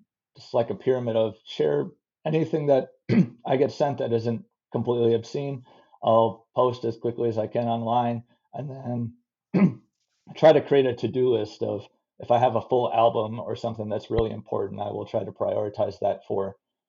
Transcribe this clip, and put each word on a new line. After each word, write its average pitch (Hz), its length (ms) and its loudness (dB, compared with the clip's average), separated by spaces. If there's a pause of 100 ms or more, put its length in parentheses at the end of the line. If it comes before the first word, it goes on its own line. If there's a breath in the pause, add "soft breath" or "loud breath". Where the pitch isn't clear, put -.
(360)
just - 180 -10
like 117 160 0
a 104 40 -8
pyramid 120 420 -2
of 113 280 0
share 147 420 -2 (380)
anything 156 420 -2
that 131 240 2 (180)
<clears throat> 123 380 2
I 135 100 2
get 131 160 2
sent 139 260 -2
that 123 140 -4
isn't 113 320 -2 (260)
completely 120 440 2
obscene, 139 500 -6 (360 soft breath)
I'll 113 540 2
post 123 300 0
as 117 120 -4
quickly 120 320 -4
as 110 100 -2
I 107 100 -2
can 120 180 -4
online, 117 560 -2 (320)
and 131 580 -8 (400)
then 180 280 2 (240)
<clears throat> - 320 -20
try 156 160 8
to 143 80 4
create 139 260 4
a 120 80 0
to-do 123 400 0
list 107 280 -4
of, 104 260 -6 (320)
if 101 100 -6
I 120 80 4
have 113 180 2
a 104 60 0
full 123 300 0
album 113 460 2
or 110 160 -8
something 113 340 -8
that's 107 220 -6
really 113 200 0
important, 101 500 -6
I 104 100 -6
will 101 160 -8
try 98 180 -4
to - 60 -10
prioritize 101 680 -4
that 101 260 -4
for, 98 300 -4 (320)